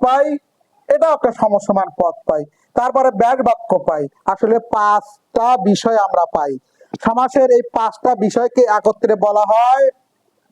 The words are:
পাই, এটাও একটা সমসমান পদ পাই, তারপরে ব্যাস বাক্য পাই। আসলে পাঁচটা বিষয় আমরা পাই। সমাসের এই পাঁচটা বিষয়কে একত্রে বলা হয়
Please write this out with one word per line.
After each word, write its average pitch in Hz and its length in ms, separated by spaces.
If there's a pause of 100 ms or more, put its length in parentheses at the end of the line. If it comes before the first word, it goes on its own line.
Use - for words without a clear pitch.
পাই, 277 380 (500)
এটাও 302 260
একটা 240 180
সমসমান 202 560 (120)
পদ 170 140 (120)
পাই, 151 180 (300)
তারপরে 254 360
ব্যাস 233 300
বাক্য 226 380
পাই। 151 300 (160)
আসলে 214 340
পাঁচটা 226 1040
বিষয় 214 320
আমরা 190 360
পাই। 143 260 (460)
সমাসের 254 460
এই 247 120 (100)
পাঁচটা 226 420
বিষয়কে 233 480
একত্রে 214 520
বলা 208 260
হয় 247 500 (600)